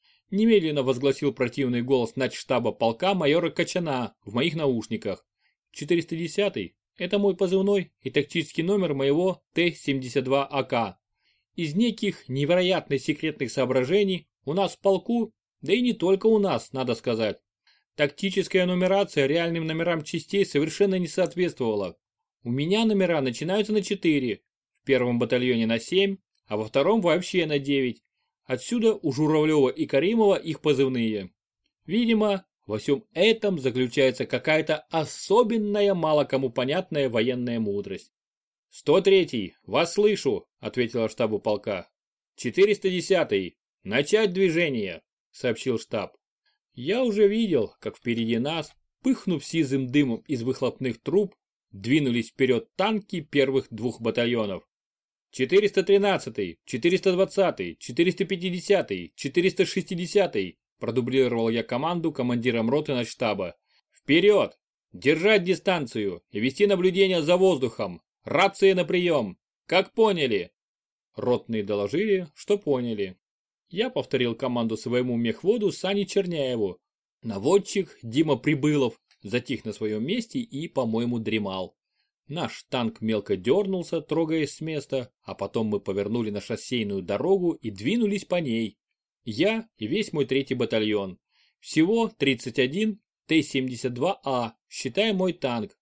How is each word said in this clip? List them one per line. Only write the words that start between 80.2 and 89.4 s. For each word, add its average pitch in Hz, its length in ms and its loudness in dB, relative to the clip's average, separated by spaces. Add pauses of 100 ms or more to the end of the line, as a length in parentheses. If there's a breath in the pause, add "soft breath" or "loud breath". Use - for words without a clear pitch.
и, 139 280 -8
по-моему, 120 520 -2
дремал. 98 580 -4 (500)
Наш 143 360 -8
танк 117 360 -4
мелко 107 380 -2
дёрнулся, 170 640 0
трогаясь 156 540 -2
с - 60 -14
места, 143 520 -6 (100)
а 98 120 -12
потом 110 320 -2
мы 101 120 -2
повернули 104 520 -4
на 101 100 -6
шоссейную 104 600 -4
дорогу 160 520 0
и - 160 -10
двинулись 196 560 -2
по 180 160 -4
ней. 113 360 -2 (460)
Я 190 540 -2